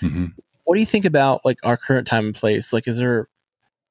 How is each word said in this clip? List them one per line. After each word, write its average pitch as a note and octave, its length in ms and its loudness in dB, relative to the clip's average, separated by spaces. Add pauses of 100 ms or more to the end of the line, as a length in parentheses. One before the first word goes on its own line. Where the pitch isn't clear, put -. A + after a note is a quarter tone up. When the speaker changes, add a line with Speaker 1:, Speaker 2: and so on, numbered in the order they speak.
Speaker 1:
Mm-hmm. F2 260 -4 (380)
Speaker 2:
What E3+ 100 2
do G#3 60 2
you A3 60 2
think G#3 180 0
about, C#3 400 2
like, C3 180 0
our A#2+ 140 0
current B2+ 320 -2
time A2+ 180 0
and G#2+ 80 -6
place? G#2+ 380 -2
Like, A2+ 160 -2
is A2+ 80 -4
there, A#2+ 320 -2 (640)